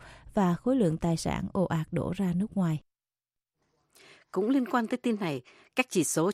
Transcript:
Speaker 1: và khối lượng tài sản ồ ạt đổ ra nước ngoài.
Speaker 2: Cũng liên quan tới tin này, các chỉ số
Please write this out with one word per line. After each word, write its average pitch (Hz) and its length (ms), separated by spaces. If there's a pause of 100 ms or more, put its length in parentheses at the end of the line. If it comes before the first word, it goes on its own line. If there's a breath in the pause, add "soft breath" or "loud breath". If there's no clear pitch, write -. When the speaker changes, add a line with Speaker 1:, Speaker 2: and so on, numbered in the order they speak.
(340 loud breath)
Speaker 1:
và 180 200
khối 254 220
lượng 170 200
tài 170 200
sản - 360
ồ 190 120
ạt 160 280
đổ 170 240
ra 185 180
nước 196 220
ngoài. 165 260 (1500 soft breath)
Speaker 2:
Cũng 202 200
liên 269 160
quan 233 200
tới 247 120
tin 233 220
này, 147 220 (340 soft breath)
các - 140
chỉ 170 140
số 170 300